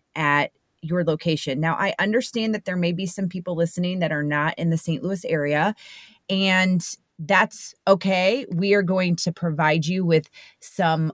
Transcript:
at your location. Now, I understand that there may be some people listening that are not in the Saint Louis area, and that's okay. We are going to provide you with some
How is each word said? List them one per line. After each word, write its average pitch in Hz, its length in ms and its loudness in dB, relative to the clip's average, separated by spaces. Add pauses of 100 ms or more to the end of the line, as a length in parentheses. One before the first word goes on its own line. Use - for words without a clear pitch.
(160)
at 147 360 2 (300)
your 170 220 -2
location. 156 560 -2
Now, 160 160 0
I 196 240 -2
understand 220 560 -2
that 208 100 -8
there 180 100 -4
may 175 160 0
be 180 140 -4
some 180 240 -4
people 180 260 -8
listening 180 440 -2
that 165 120 0
are 147 120 -2
not 147 340 0
in 170 120 -2
the 160 80 2
Saint - 260 -4
Louis 185 220 -4
area, 151 500 0 (540)
and 185 540 2 (420)
that's - 500 0 (120)
okay. 190 640 2
We 196 220 4
are 202 80 4
going 185 360 0
to - 140 -2
provide 156 540 2
you 185 180 -2
with 160 260 2 (300)
some 160 540 0